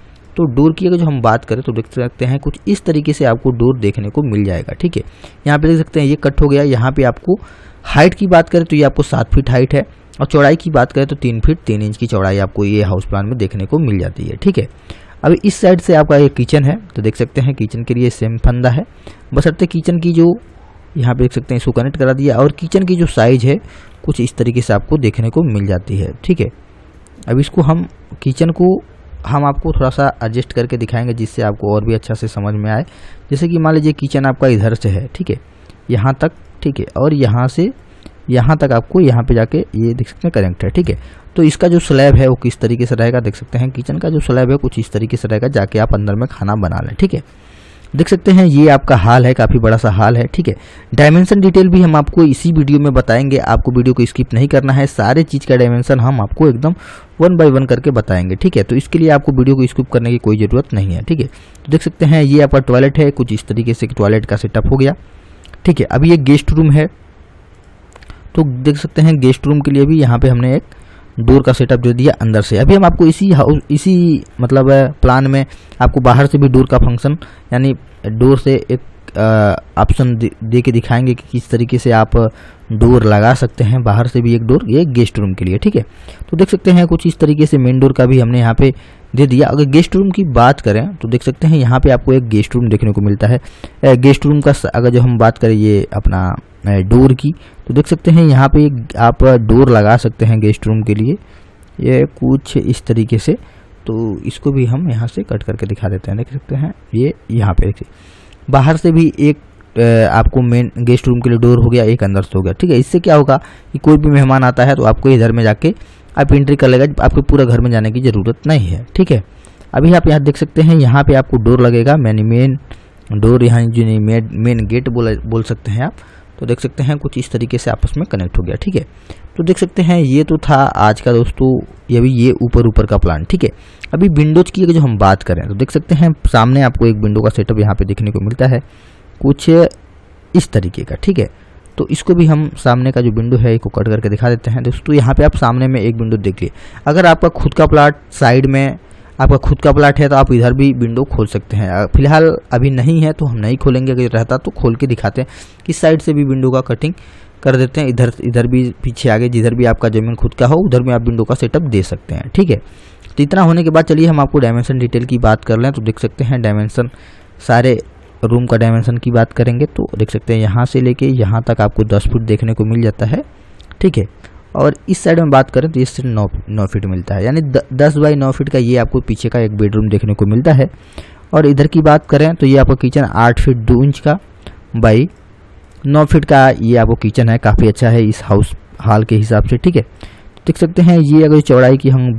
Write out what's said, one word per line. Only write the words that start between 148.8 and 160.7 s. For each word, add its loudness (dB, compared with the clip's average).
आपका 4
खुद -2
का 4
plot 4
है 2
तो 0
आप 2
इधर 2
भी 2
विंडो -4
खोल -4
सकते -8
हैं। -4
अ, -2
फिलहाल 4
अभी 0
नहीं 0
है 0
तो -6
हम -4
नहीं -2
खोलेंगे, 0
अगर -2
रहता -2
तो -8
खोल -2
के -4
दिखाते -4
हैं। -6
किस -6
side 2
से -2
भी 0
विंडो -2
का 0
cutting -6
कर 2
देते -2
हैं, -2
इधर, 0
इधर -2
भी 0
पीछे -4
आगे 0
जिधर 0
भी 0
आपका 0
ज़मीन -4
खुद -4
का 0
हो 2
उधर 0